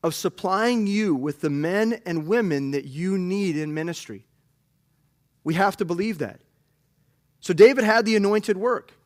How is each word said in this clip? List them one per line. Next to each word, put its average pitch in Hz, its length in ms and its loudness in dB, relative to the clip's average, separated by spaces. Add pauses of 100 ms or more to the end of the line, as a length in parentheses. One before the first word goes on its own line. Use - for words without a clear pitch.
of 165 120 -2
supplying 208 720 -2
you 202 280 0
with 139 260 -6
the 151 100 -2
men 190 560 -2
and 165 220 -4
women 165 420 0
that 139 140 -4
you 170 340 -4
need 185 380 -2
in 151 180 -4
ministry. 156 520 -8 (1160)
We 160 120 -4
have 190 240 0
to 202 60 -2
believe 175 340 -4
that. 107 220 -8 (1000)
So - 120 -6
David 240 320 8
had 220 200 4
the 220 120 2
anointed 208 400 2
work. 226 360 -4 (140)